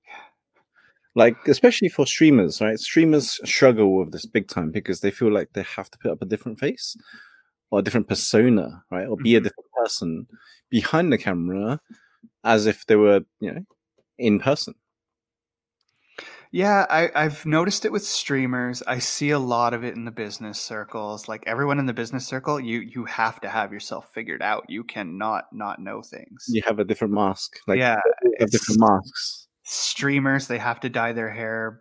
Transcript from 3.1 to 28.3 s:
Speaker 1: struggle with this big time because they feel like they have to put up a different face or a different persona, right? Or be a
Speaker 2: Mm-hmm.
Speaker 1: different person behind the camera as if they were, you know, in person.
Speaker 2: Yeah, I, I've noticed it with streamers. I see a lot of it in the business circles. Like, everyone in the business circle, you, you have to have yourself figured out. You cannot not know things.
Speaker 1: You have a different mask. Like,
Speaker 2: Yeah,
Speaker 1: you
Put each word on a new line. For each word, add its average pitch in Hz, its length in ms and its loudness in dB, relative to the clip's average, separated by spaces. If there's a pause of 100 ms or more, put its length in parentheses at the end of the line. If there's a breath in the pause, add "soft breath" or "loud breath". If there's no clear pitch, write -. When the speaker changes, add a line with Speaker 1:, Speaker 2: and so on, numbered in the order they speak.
Speaker 1:
struggle 110 500 6
with 85 140 -2
this 85 140 -12
big - 220 -2
time 80 240 -4
because 95 300 -6
they 101 100 0
feel 113 200 0
like 95 220 0
they 98 100 -6
have - 280 -12
to - 80 -20
put 107 120 -4
up 80 100 -8
a 98 40 -8
different 107 340 -8
face - 360 -6 (760 loud breath)
or 101 80 2
a 98 40 4
different 104 240 2
persona, 107 840 4
right? 92 160 -6
Or 110 100 -4
be 117 180 6
a 113 40 8
Speaker 2:
Mm-hmm. - 40 2
Speaker 1:
different - 340 -10
person 92 500 -4 (440 soft breath)
behind 160 420 2
the 110 40 4
camera 98 600 -2 (640 soft breath)
as 110 220 4
if 107 220 0
they 110 80 6
were, 104 260 6 (200)
you 92 120 -6
know, 175 80 -10 (560)
in 107 220 2
person. - 360 -2 (1800 loud breath)
Speaker 2:
Yeah, 196 380 2
I, 165 260 2
I've 151 320 -2
noticed 165 360 0
it 214 80 -2
with 208 140 -4
streamers. 123 800 -4
I 127 140 -4
see 147 320 -2
a 147 80 2
lot 120 340 0
of 117 100 -6
it 117 120 -8
in 113 100 -10
the 117 60 -10
business 107 500 -10
circles. 107 640 -10
Like, 110 200 -12
everyone 139 320 0
in 135 80 0
the 123 60 -2
business 123 340 -8
circle, 143 320 -4
you, 117 200 -6
you 113 260 -10
have 113 360 -4
to 101 80 -10
have 104 240 -4
yourself - 400 -14
figured 95 300 -10
out. 107 260 -4
You 107 140 -10
cannot 104 680 -8
not 104 300 -10
know 107 220 -12
things. - 440 -20
Speaker 1:
You 113 180 -2
have 113 120 -2
a 104 80 0
different 104 280 -4
mask. 98 420 -2 (120)
Like, 101 120 2
Speaker 2:
Yeah, 120 200 2 (240)
Speaker 1:
you 370 160 2